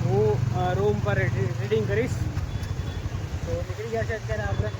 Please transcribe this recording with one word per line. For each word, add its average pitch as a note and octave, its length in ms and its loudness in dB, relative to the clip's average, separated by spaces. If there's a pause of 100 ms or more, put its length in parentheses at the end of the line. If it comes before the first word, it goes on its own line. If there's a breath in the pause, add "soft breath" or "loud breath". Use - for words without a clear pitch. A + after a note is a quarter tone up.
હું, G#3+ 520 4
અ, F3+ 180 2
રૂમ G#3 260 4
પર G3+ 180 2
રીડિ-, F#3+ 420 0
રીડિંગ G#3 280 2
કરીશ. G#3+ 240 2 (1300)
તો E3+ 220 -2
નીકળી A3 220 -6
ગયા A3+ 140 0
છે A3+ 120 -2
અત્યારે G#3+ 260 -4
આપણે. G3+ 280 0 (100)